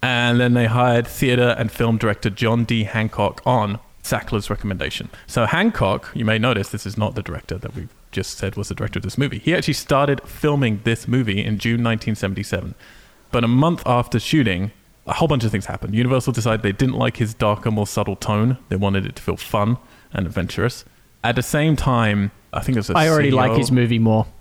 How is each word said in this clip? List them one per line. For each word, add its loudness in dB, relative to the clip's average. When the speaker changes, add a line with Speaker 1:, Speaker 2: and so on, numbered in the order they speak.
Speaker 1:
And 2
then 4
they 4
hired 4
theater 2
and -2
film 2
director 0
John 2
D. 0
Hancock -2
on 0
Sackler's -4
recommendation. -6
So 0
Hancock, 0
you -4
may 2
notice 0
this -8
is -6
not -2
the -6
director -8
that -12
we -12
just -6
said -6
was -8
the -6
director -6
of -10
this -6
movie. -2
He 0
actually 0
started 0
filming 0
this -2
movie 0
in -2
June 0
nineteen 0
seventy-seven. -4
But 2
a 2
month 4
after 2
shooting, 0
a -4
whole 0
bunch 0
of 0
things -4
happened. -8
Universal 2
decided 0
they 2
didn't 0
like -2
his 0
darker, 0
more 0
subtle -2
tone. 0
They -2
wanted 0
it -10
to -16
feel -2
fun 0
and -2
adventurous. -4
At 0
the 0
same 2
time, 2
I -4
think 0
it 2
was -6
a 2
Speaker 2:
I 4
already 4
like 4
Speaker 1:
C 2
E 2
O. 4
Speaker 2:
his 2
movie 4
more. 4